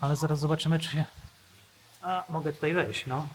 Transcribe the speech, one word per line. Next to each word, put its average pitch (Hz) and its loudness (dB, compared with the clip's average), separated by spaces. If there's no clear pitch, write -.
ale 143 2
zaraz 151 2
zobaczymy, 156 2
czy 160 -6
się... 151 2
a, 180 -2
mogę 160 -2
tutaj 156 0
wejść, 127 0
no. 143 -2